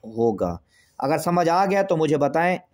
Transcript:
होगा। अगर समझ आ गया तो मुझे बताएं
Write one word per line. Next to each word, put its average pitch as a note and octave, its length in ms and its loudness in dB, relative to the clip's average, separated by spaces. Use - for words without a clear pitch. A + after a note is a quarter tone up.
होगा। G2+ 420 2
अगर C#3+ 200 -2
समझ E3+ 300 0
आ F3+ 180 2
गया G3 160 0
तो F#3+ 140 -2
मुझे D#3 220 0
बताएं D#3+ 400 0